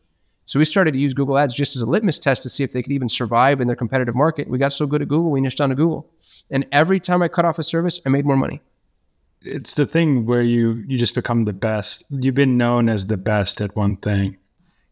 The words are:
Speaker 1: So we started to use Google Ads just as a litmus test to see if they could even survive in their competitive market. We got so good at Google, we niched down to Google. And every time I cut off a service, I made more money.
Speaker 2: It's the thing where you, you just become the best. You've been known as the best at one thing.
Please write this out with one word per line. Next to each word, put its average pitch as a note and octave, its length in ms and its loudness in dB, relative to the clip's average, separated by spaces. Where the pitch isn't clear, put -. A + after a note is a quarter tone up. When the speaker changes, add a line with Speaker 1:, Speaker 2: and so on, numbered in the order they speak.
Speaker 1:
So - 120 -4
we D3+ 80 4
started E3 280 2
to C3 60 -2
use C#3 140 0
Google C#3 240 0
Ads C#3 160 2
just C#3+ 220 -2
as B2+ 60 -4
a A2+ 40 -2
litmus E3+ 320 0
test - 260 0
to B2+ 60 -4
see - 140 -2
if C3 80 -4
they B2+ 100 -4
could C#3 100 -8
even C3 180 -2
survive B2+ 520 2
in A#2+ 60 0
their A#2+ 80 0
competitive A#2+ 400 -2
market. D3 340 0
We - 80 -2
got C#3 160 0
so D3+ 140 -2
good D3 140 -2
at D3 60 -4
Google, D#3+ 240 0
we C3+ 100 0
niched C3+ 180 -2
down C#3 100 2
to B2+ 60 -2
Google. D#3 340 -2
And C3+ 220 -2
every E3+ 280 2
time F3+ 220 0
I F3 60 2
cut E3+ 180 0
off E3 140 0
a D#3 40 -4
service, E3+ 420 -2
I C3+ 40 2
made C#3 160 2
more C#3 120 2
money. C#3+ 240 -2
Speaker 2:
It's - 340 -6
the D3 100 2
thing D3 400 2
where A#2+ 160 2
you, A#2 460 2
you C3 100 -2
just A#2+ 160 0
become A#2 320 0
the G#2 80 -2
best. G#2+ 560 -4
You've C3 260 -2
been C3 220 4
known A#2+ 320 2
as G2 180 0
the G#2+ 80 -2
best G2+ 460 -2
at G2+ 140 -6
one G2+ 220 0
thing. G2+ 400 -2